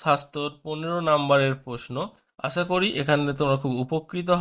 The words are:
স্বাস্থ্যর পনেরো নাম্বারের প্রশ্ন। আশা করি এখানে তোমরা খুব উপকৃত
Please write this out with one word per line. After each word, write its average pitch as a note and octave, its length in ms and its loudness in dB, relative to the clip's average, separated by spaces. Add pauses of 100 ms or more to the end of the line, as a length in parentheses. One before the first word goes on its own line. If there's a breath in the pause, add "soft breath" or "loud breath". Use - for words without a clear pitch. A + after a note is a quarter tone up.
স্বাস্থ্যর D3 500 -2 (140)
পনেরো D#3+ 340 -4 (120)
নাম্বারের C#3 440 4 (100)
প্রশ্ন। B2 320 -10 (500 soft breath)
আশা F3 240 -2
করি F#3 180 2 (120)
এখানে D3 400 2
তোমরা C#3 220 2
খুব C3+ 100 -2 (120)
উপকৃত E3 460 -4 (100)